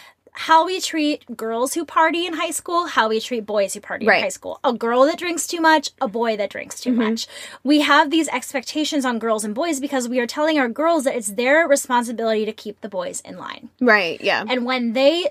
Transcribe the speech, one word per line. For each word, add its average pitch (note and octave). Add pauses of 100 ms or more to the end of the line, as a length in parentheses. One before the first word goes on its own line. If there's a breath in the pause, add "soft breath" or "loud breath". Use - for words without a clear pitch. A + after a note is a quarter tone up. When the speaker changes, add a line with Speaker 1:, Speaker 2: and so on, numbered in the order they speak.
(320 loud breath)
Speaker 1:
How D#4+
we F4+
treat -
girls A3+
who E4
party E4+
in F4+
high E4
school, E4+
how A3+
we A3
treat A3
boys G#3
who G#3
party G3+
Speaker 2:
Right. G3
Speaker 1:
in -
high G#3
school. -
A C4
girl A#3
that E4+
drinks E4+
too F4
much, D#4 (100)
a C4+
boy A3+
that G3+
drinks -
too B3
Speaker 2:
Mm-hmm. A#3
Speaker 1:
much. A3+ (380 loud breath)
We D4
have D4
these D#4+
expectations C#4
on A#3+
girls A3
and G#3+
boys C#4
because C4
we B3+
are A#3+
telling D4+
our C4
girls D#4
that B3
it's A3
their C4+
responsibility A3+
to G#3+
keep -
the G#3+
boys F3+
in F#3
line. - (100)
Speaker 2:
Right, G#3
yeah. F3
Speaker 1:
And B3+
when B3
they C#4+